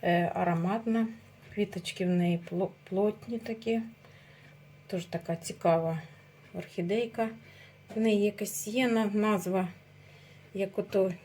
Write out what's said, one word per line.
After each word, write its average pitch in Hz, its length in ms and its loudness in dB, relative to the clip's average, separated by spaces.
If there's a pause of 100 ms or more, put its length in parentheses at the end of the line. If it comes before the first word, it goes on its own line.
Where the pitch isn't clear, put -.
е, 175 320 4
ароматна, 196 720 0 (460)
квіточки 190 520 -4
в - 20 2
неї 175 320 2 (100)
пло-, 180 200 0 (180)
плотні 214 500 -2
такі, 226 420 -2 (1040)
тож 175 180 -6
така 165 320 -4
цікава 165 680 0 (520)
орхідейка. 220 720 -2 (680)
В 220 40 0
неї 214 220 6
якась 208 440 -2
є 247 220 2
на-, 220 260 2
назва, 190 540 2 (840)
як 190 240 -2
ото 190 360 2 (100)